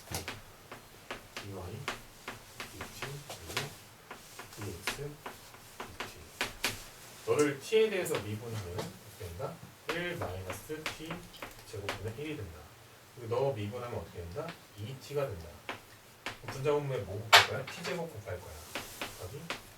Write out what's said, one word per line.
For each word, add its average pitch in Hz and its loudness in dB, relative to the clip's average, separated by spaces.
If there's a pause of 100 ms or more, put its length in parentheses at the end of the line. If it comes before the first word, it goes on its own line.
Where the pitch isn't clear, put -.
(1400)
디와이 92 -6 (1000)
디티 - -8 (280)
그리고 - -2 (880)
디엑스 101 -2 (1000)
디티. - -4 (1160)
너를 147 8
T에 220 10
대해서 175 4
미분하면은 104 -2
어떻게 170 -6
된다? 131 -4 (360)
일 170 2
마이너스 95 -2 (160)
T 160 -6 (600)
제곱분의 101 -2
일이 147 -2
된다. 87 -6 (560)
그리고 117 0
너 135 6
미분하면 110 -2
어떻게 - -8
된다? 87 -4 (300)
이 110 -4
티가 139 0
된다. 85 -4 (760)
그럼 - -6
분자분모에 143 4
뭐 98 -2 (120)
곱할 - 12
거야? 135 0
T - -6
제곱 170 0
곱할 101 -4
거야. - -10 (460)
곱하기 101 -6 (360)